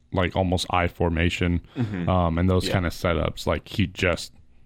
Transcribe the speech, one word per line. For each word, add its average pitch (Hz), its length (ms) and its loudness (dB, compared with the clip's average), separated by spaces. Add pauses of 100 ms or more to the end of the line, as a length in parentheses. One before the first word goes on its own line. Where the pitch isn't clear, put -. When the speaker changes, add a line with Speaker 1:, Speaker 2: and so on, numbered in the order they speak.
(120)
Speaker 1:
like, 92 240 0
almost 90 340 0
I 87 160 2
formation, 85 760 0 (160)
Speaker 2:
Mm-hmm. 101 320 -2
Speaker 1:
um, 85 300 2
and 90 100 2
those 90 200 2
Speaker 2:
Yeah. - 60 0
Speaker 1:
kind 90 120 0
of 82 60 -2
setups. 82 540 -2
Like, 82 220 -2
he 98 200 0
just, - 440 -2 (340)